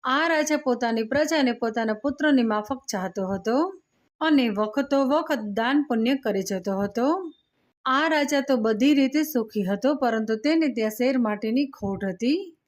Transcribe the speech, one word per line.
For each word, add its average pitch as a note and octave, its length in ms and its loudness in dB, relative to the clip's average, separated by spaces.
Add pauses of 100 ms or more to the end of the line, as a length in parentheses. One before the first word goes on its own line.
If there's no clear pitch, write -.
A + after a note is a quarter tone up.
આ C#4+ 240 0
રાજા D4+ 280 0
પોતાની A#3 460 0
પ્રજાને C#4 500 2
પોતાના A3+ 420 -2
પુત્રની C#4 480 2
માફક G#3+ 360 -2 (140)
ચાહતો F#3+ 360 -4
હતો A#3 440 -2 (480)
અને D4 280 2
વખતો B3 560 0
વખત C4+ 340 0
દાન A3+ 440 0
પુણ્ય A#3+ 320 0
કરી G3+ 280 -2
જતો F#3+ 360 -4
હતો. C#4+ 540 -2 (520)
આ C4+ 240 2
રાજા D4 320 2
તો C4+ 160 0
બધી A#3 380 2
રીતે C#4 280 2
સુખી A3 400 -2
હતો, G3+ 320 0
પરંતુ A3+ 420 -2
તેને D4+ 320 2
ત્યાં A3 220 -2
શેર B3+ 280 0
માટેની A3+ 480 0
ખોટ G3 380 -6
હતી. B3+ 520 -2 (120)